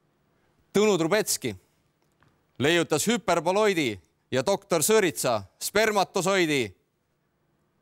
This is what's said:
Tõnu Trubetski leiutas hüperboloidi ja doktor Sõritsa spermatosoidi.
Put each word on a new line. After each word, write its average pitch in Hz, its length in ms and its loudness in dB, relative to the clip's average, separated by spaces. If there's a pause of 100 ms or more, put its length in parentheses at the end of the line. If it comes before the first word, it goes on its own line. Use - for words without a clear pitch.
(720)
Tõnu 202 240 2
Trubetski 160 560 -2 (1040)
leiutas 156 480 0
hüperboloidi 175 920 0 (320)
ja 127 140 -2
doktor 180 360 -2
Sõritsa 160 600 0 (180)
spermatosoidi. 190 1040 0 (1200)